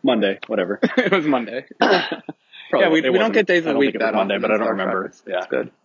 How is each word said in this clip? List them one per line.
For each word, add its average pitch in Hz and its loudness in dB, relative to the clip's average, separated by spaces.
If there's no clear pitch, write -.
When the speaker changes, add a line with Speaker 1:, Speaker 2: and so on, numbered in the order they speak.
Speaker 1:
Monday, 104 2
whatever. 101 -2
Speaker 2:
<laughs> - -2
It 190 0
was 175 0
Monday. 123 -2
Speaker 1:
<coughs> - -20
Probably 185 0
Speaker 2:
Yeah, 180 4
we, 160 4
Speaker 1:
it 131 0
Speaker 2:
we 185 2
don't 220 2
Speaker 1:
wasn't. 202 -4
Speaker 2:
get 208 2
days 175 4
Speaker 1:
I - -
Speaker 2:
of 165 2
the 156 -2
Speaker 1:
don't 139 0
Speaker 2:
week 135 4
Speaker 1:
think - -10
it 113 0
was 110 0
Speaker 2:
that 107 -4
Speaker 1:
Monday, 98 0
Speaker 2:
often 95 -2
Speaker 1:
but 110 0
I - 4
Speaker 2:
in 104 2
Speaker 1:
don't 110 0
Speaker 2:
Star 110 0
Trek. 95 -2
Speaker 1:
remember. 98 -2
Speaker 2:
It's, - -18
Speaker 1:
Yeah. 92 -4
Speaker 2:
it's 92 -6
good. 120 -4